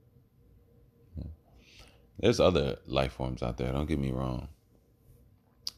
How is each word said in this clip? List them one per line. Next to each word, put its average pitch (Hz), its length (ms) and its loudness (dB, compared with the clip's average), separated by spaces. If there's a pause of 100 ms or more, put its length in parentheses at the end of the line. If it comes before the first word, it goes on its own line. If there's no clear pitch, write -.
(1160)
Yeah. 71 60 -6 (960)
There's 104 200 4
other 71 460 4
life 67 280 0
forms 64 280 -6
out 60 160 -2
there, 64 140 -2
don't 73 160 -2
get 78 120 -2
me 67 120 -2
wrong. 64 360 -4 (1300)